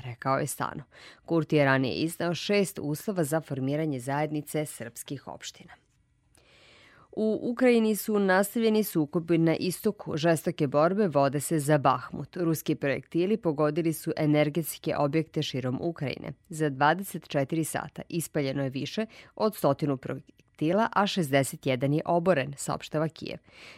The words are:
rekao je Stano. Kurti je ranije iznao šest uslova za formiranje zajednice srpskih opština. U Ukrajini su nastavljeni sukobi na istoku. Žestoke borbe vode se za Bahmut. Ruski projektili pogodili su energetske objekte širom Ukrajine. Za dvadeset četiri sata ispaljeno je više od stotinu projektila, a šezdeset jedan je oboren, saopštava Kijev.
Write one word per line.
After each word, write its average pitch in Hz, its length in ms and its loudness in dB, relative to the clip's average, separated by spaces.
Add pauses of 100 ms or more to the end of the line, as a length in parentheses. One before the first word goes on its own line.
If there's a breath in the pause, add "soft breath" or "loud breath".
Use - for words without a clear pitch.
rekao 131 340 -2
je 143 80 -2
Stano. - 360 -6 (420 loud breath)
Kurti 160 320 0
je 143 80 6
ranije 135 300 2
iznao 165 400 -2
šest 202 480 0
uslova 160 420 -2
za 156 160 0
formiranje 143 600 -4
zajednice 147 680 -4
srpskih - 600 -12
opština. - 440 -16 (1400 soft breath)
U 220 300 0
Ukrajini 233 540 4
su 208 220 0
nastavljeni 208 680 4
sukobi 165 540 0
na 165 180 4
istoku. 180 600 -4
Žestoke 160 500 0
borbe 175 420 2
vode 139 320 2
se 160 180 0
za 147 200 4
Bahmut. 131 580 0
Ruski 165 380 0
projektili 160 600 0
pogodili 156 560 0
su - 240 -6
energetske 151 800 2
objekte 151 460 0
širom 127 380 -4
Ukrajine. - 520 -6 (160)
Za 156 200 -2
dvadeset 156 600 0
četiri 156 360 0
sata - 440 -8
ispaljeno 143 540 -4
je 135 80 -2
više 139 360 -6 (300 loud breath)
od 214 200 0
stotinu 139 400 2
projektila, 156 960 -2
a 202 140 2
šezdeset 139 600 0
jedan 135 260 0
je 156 120 0
oboren, 165 520 2
saopštava - 520 -4
Kijev. - 300 -12 (400 loud breath)